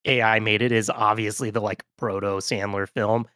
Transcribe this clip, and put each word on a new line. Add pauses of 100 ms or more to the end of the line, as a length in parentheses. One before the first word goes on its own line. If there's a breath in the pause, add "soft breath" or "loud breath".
A
I
made
it
is
obviously
the,
like, (120)
proto (120)
Sandler
film.